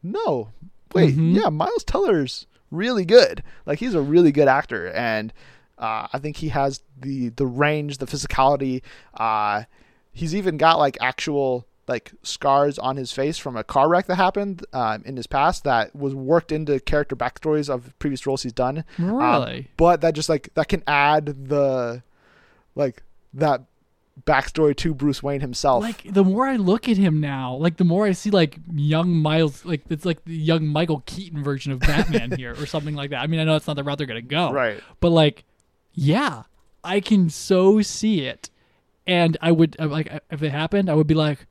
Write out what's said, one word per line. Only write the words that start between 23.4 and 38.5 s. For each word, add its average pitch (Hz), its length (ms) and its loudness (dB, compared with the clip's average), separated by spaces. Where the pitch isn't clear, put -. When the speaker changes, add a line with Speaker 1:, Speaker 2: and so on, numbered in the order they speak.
Speaker 1:
backstory 151 520 2
to 160 160 -2
Bruce 143 280 -2
Wayne 139 200 -4
himself. 131 420 0
Speaker 2:
Like, 226 220 -6
the 196 180 2
more 208 240 2
I 269 80 -2
look 208 340 0
at 214 80 2
him 170 220 2
now, 131 360 -6
like, 160 220 0
the 185 60 2
more 180 220 2
I 196 80 0
see, 202 180 -4
like, 170 260 2
young 156 380 0
Miles, 156 540 0
like, 170 240 -4
it's 160 160 -6
like 170 200 -4
the 165 100 -12
young 160 320 0
Michael 151 380 -2
Keaton 165 380 -10
version 139 300 -4
of 127 80 -8
Batman 147 500 2
Speaker 1:
<laughs> - 60 -6
Speaker 2:
here 120 160 -10
or 143 120 -10
something 151 300 -6
like 143 160 -8
that. 127 100 -4
I 143 60 -4
mean, 160 120 0
I 156 40 0
know 160 100 2
that's 151 140 0
not 151 80 -6
the 139 80 -6
route 143 140 -4
they're 135 100 -4
gonna 117 140 -8
go. 143 300 -2
Speaker 1:
Right. 120 280 0
Speaker 2:
But, 175 80 4
like, 156 340 4
yeah, 151 500 0
I 185 180 -2
can 190 280 4
so 190 520 4
see 208 400 0
it. - 280 -10